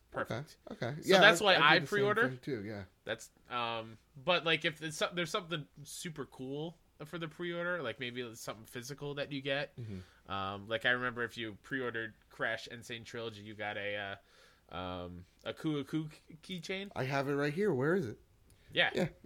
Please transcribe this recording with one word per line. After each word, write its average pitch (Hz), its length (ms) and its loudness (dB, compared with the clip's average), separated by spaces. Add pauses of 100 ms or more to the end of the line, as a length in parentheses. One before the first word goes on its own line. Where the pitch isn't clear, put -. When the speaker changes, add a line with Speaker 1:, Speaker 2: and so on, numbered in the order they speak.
(120)
Speaker 1:
perfect." 123 440 -4 (160)
Speaker 2:
Okay. 170 160 -6
Okay. 147 140 -6
Speaker 1:
So - 120 -2
Speaker 2:
Yeah, 190 60 10
Speaker 1:
that's 190 220 10
why 196 140 8
Speaker 2:
I - 20 8
do 151 60 8
Speaker 1:
I 160 160 10
Speaker 2:
the - 0 -
same 151 80 0
Speaker 1:
pre-order. 208 420 2
Speaker 2:
thing 127 120 -8
too, 120 220 -4
yeah. 101 200 -8 (200)
Speaker 1:
That's, - 260 -6 (200)
um, 117 480 -4 (260)
but, 160 220 4
like, 160 200 4
if 160 160 -2
it's 156 160 -6
so-, 208 160 0
there's 175 160 0
something 165 380 -4 (160)
super 151 420 -8
cool 143 520 -6 (280)
for 156 120 -8
the 165 100 -6
pre-order, 175 560 -2
like, 113 160 -2
maybe 123 220 -4
it's 117 200 -8
something 110 240 -10
physical 139 500 -8
that 139 160 -4
you 139 100 -2
get. 139 360 -2
Speaker 2:
Mm-hmm. 107 540 -10
Speaker 1:
Um, 98 380 -4
like, 113 160 0
I 127 60 6
remember 123 320 0
if 113 140 -6
you 110 260 -6
pre-ordered 117 500 -4 (160)
Crash 113 420 -4
N. 120 100 -12
Sane 113 220 -10
Trilogy, 113 380 -8
you 107 140 -12
got 104 220 -4
a, 101 400 -4 (540)
uh, - 60 -8
um, 90 480 -6 (180)
a 113 100 -4
Ku 151 260 -2
A 139 40 -4
Ku 156 240 -4 (360)
key-, 185 180 -8
keychain. 190 340 -6
Speaker 2:
I 123 80 -2
have 135 240 0
it 143 60 0
right 143 200 2
here. 190 200 4
Where 143 220 4
is 175 120 2
it? 107 120 -8 (520)
Speaker 1:
Yeah. 151 220 4
Speaker 2:
Yeah, - 140 4 (180)